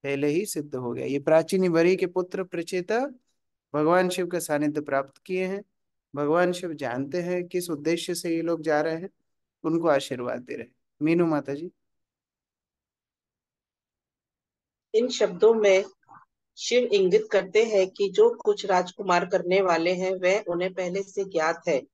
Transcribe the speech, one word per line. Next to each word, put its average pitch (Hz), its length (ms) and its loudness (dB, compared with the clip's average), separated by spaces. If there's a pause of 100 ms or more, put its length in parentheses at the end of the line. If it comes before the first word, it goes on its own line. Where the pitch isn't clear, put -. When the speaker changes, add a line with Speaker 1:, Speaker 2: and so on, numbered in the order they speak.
Speaker 1:
पहले 139 240 -2
ही 165 200 0
सिद्ध 147 280 -8
हो 127 180 -6
गया। 127 140 -6
ये 135 120 -4
प्राचीन 165 500 2
वरी 170 280 4
के 180 100 -2
पुत्र 180 380 -4
प्रचेता 180 560 -4 (760)
भगवान 170 340 4
शिव 180 180 -4
का 175 120 -4
सानिध्य 151 420 -2
प्राप्त 139 460 -4
किए 185 180 -4
हैं। 196 180 -6 (520)
भगवान 160 380 0
शिव 175 200 -8
जानते 139 500 -6
हैं 180 240 -4
किस 175 240 -6
उद्देश्य 165 440 -4
से 165 220 -4
ये 165 60 -4
लोग 165 200 -4
जा 151 180 2
रहे 160 140 -2
हैं, 175 140 -10 (560)
उनको 165 240 0
आशीर्वाद 123 540 -2
दे - 120 -12
रहे 113 80 -12
हैं। - 120 -20 (280)
मीनू 170 240 2
माता 143 280 -4
जी। 160 160 -10 (3250)
Speaker 2:
इन 240 140 2
शब्दों 208 460 4
में 202 300 4 (720)
शिव 247 240 2
इंगित 196 500 2
करते 196 320 2
हैं 196 260 2
कि 202 180 -2
जो 208 220 6
कुछ 208 360 -2
राजकुमार 180 600 0
करने 180 360 0
वाले 170 300 2
हैं 185 200 -2
वह 190 360 2
उन्हें 180 260 -2
पहले 180 280 -4
से 196 220 -6
ज्ञात 165 440 0
है। 143 140 2 (120)